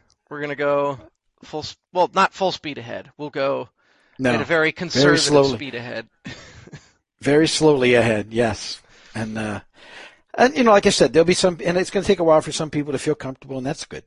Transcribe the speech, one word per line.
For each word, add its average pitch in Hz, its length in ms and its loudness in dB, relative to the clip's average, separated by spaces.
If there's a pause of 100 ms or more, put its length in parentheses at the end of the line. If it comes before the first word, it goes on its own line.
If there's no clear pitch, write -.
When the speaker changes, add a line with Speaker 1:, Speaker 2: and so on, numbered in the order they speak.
(280)
Speaker 1:
we're 147 120 -12
gonna 147 140 -8
go 143 440 -2 (440)
full 151 180 -12
s-, - 140 -14 (180)
well, 175 200 0
not 190 200 0
full 185 180 -2
speed 147 260 -10
ahead. 117 400 -14
We'll 147 120 -12
go 135 400 -6 (500)
Speaker 2:
No. 131 120 0
Speaker 1:
at 120 100 2
a 131 40 -6
very - 0 -
Speaker 2:
Very 160 280 2
Speaker 1:
conservative 147 480 2
Speaker 2:
slowly. 139 360 4
Speaker 1:
speed - 180 -12
ahead. 117 320 -12 (180)
<laughs> - 960 -20
Speaker 2:
Very 151 260 4
slowly 139 460 4
ahead, 113 380 2
yes. 113 500 -4 (320)
And, 110 240 -8
uh, 107 220 -8 (760)
and, - 240 2
you 262 60 2
know, 226 80 6
like 202 160 6
I - 20 4
said, 139 240 2
there'll 160 120 6
be 180 100 2
some, 175 280 0
and 175 140 0
it's 185 140 -2
gonna 190 140 -2
take 190 140 2
a 175 40 -2
while 156 180 6
for 156 100 -6
some 156 200 -6
people 147 220 -4
to 131 60 -2
feel 156 160 -2
comfortable, 135 420 -12
and 127 80 -8
that's 147 200 -8
good. - 220 -14